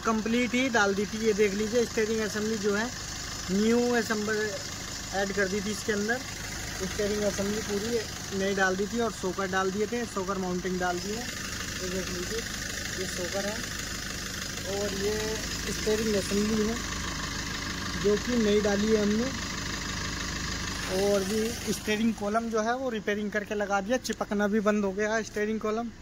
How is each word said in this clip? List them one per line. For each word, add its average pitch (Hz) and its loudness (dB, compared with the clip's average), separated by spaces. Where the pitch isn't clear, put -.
complete 226 2
ही 254 4
डाल 202 4
दी 202 2
थी। 214 -6
ये 214 6
देख 202 4
लीजिए 220 2
steering 220 0
assembly 214 0
जो 202 2
है 220 0
new 226 6
assembly 214 2
ऐड 196 0
कर 196 2
दी 202 0
थी 202 -2
इसके 208 -2
अंदर, 214 0
steering 208 0
assembly 202 0
पूरी 208 -2
नई 190 2
डाल 190 4
दी 202 0
थी 226 -2
और 226 0
soaker 190 -2
डाल 190 2
दिए 208 0
थे, 233 -2
soaker 190 -2
mounting 180 -2
डाल 180 0
दी 190 -4
है। 233 -4
ये - -6
देख 185 -4
लीजिए 180 -4
ये 185 -4
शॉकर 185 -2
है 214 -2
और 202 -2
ये 202 0
steering 214 2
assembly 208 2
है 226 2
जो 202 6
कि 240 2
नई 208 6
डाली 208 4
है 214 4
हमने। 220 2
और 202 6
भी 220 0
steering 214 2
column 220 0
जो 220 2
है 226 2
वो 262 -2
repairing 208 -2
करके 208 -2
लगा 202 2
दिया, 214 0
चिपकना 208 0
भी 214 4
बंद 208 4
हो 190 0
गया 214 0
है 220 2
steering 214 -2
column। 214 -2